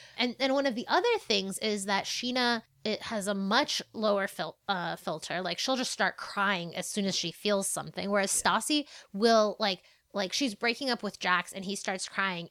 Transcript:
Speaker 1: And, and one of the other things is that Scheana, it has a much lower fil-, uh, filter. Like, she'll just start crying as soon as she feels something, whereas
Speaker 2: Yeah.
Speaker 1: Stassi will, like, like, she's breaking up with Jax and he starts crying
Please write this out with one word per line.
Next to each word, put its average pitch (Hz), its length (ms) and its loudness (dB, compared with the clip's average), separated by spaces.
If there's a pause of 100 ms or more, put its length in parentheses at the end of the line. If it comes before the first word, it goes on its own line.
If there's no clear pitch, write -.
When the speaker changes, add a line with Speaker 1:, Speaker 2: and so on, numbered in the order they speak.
(160)
Speaker 1:
And, 240 220 0
and 262 160 2
one 277 120 2
of 247 100 0
the 233 120 -4
other 403 320 4
things 196 380 0
is 208 280 -2
that 196 180 0
Scheana, 247 580 0 (220)
it 220 180 -2
has 208 240 -4
a 208 80 0
much 202 480 2 (100)
lower 202 360 0
fil-, - 280 -8 (120)
uh, 170 280 -2
filter. 165 460 -4
Like, - 160 -2
she'll 262 180 0
just 247 160 -2
start - 240 0
crying 196 600 0
as 180 120 -4
soon 202 180 0
as 190 100 0
she 165 160 -2
feels 202 340 0
something, 165 440 -4
whereas 202 340 2
Speaker 2:
Yeah. 185 80 6
Speaker 1:
Stassi 277 320 2 (280)
will, 214 460 4
like, 196 240 0 (320)
like, 196 180 -2
she's 247 220 0
breaking 233 340 -2
up 233 140 0
with 208 180 -6
Jax 180 320 0
and 185 140 -8
he 196 100 -4
starts 190 320 -4
crying 180 420 -2